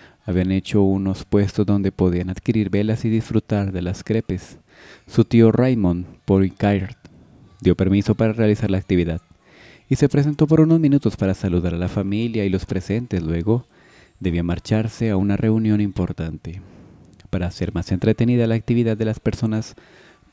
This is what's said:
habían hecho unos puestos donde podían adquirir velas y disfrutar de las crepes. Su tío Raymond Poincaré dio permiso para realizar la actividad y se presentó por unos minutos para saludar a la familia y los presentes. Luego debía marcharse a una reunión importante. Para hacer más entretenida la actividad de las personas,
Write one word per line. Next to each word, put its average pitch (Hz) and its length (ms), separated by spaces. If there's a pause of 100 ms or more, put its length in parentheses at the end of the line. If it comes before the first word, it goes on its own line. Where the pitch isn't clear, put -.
(260)
habían 92 260
hecho 95 300
unos 98 420
puestos 101 400
donde 98 260
podían 90 380
adquirir 107 400
velas 107 380
y - 20
disfrutar 110 640
de 90 80
las 90 240
crepes. - 540 (480)
Su - 180
tío 113 280
Raymond 107 520 (220)
Poincaré 95 680 (640)
dio 90 140
permiso 98 400
para 110 200
realizar 107 360
la 92 60
actividad 87 460 (640)
y 135 80
se 139 140
presentó 147 360
por 156 140
unos 165 200
minutos 143 360
para - 160
saludar 87 400
a 85 60
la 90 100
familia 104 560
y 98 60
los 92 160
presentes. 98 560
Luego 85 420 (560)
debía 85 220
marcharse 110 680
a 101 80
una 101 220
reunión 110 420
importante. 87 800 (680)
Para 90 160
hacer - 260
más - 180
entretenida 117 560
la 113 80
actividad 113 440
de 110 80
las 107 120
personas, 110 580 (560)